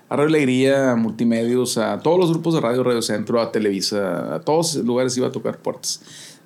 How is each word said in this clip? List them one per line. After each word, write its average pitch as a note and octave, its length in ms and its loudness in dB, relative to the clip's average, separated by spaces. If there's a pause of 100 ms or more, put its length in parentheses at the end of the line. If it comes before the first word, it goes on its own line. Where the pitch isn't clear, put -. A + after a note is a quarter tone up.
a - 60 -4
Radio C#3+ 140 2
Alegría, C3+ 640 4
a A#2+ 40 0
Multimedios, A#2 800 0
a G#2 220 0
todos E3 200 2
los F3+ 100 4
grupos E3 240 0
de D#3+ 80 0
radio, B2 220 0
Radio A#2+ 180 0
Centro, A2 400 -2
a G#2 100 -4
Televisa, G2 840 -2
a - 60 -6
todos D#3+ 340 0
los B2 100 -2
lugares B2+ 320 0
iba B2+ 100 0
a B2 40 -4
tocar A2+ 260 -8
puertas. - 440 -8 (440)